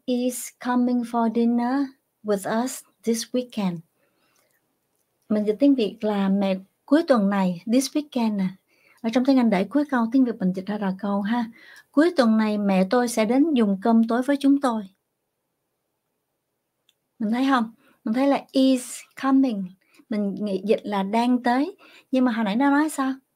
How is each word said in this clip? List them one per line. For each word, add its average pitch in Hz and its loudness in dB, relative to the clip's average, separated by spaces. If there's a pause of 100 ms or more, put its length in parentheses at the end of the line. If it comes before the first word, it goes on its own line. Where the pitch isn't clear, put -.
is 247 -4 (160)
coming 247 0
for 233 -2
dinner 240 0 (380)
with 208 -2
us - -8 (200)
this 226 -2 (100)
weekend." 214 -4 (1500)
Mình 214 0
dịch 208 0
tiếng 277 4
Việt 214 -2
là 202 0
mẹ 196 0 (300)
cuối 311 4
tuần 208 2
này, 185 -2 (100)
this 269 2
weekend 233 -4
nè. 190 0 (540)
Ở 226 -4
trong 254 0
tiếng 269 4
Anh 233 4
để 196 2
cuối 285 0
câu, 233 0
tiếng 269 4
Việt 233 0
mình 185 -2
dịch 185 -8
ra 208 -4
là 196 -2
câu 202 -4
ha. 233 -2 (480)
"Cuối 339 2
tuần 220 4
này 214 0
mẹ 190 2
tôi 247 2
sẽ 226 -2
đến 277 2
dùng 202 2
cơm 226 4
tối 233 0
với 277 0
chúng 277 4
tôi." 226 -2 (2250)
Mình 214 -4
thấy 254 0
không? 240 0 (320)
Mình 220 -2
thấy 262 2
là 277 2
is 262 2 (240)
coming. 269 2 (440)
Mình 208 -4
nghĩ 202 -4
dịch 208 2
là 202 -2
đang 240 0
tới. 262 0 (340)
Nhưng 262 2
mà 247 2
hồi 226 -2
nãy 202 0
nó 277 2
nói 294 2
sao? 269 -2 (240)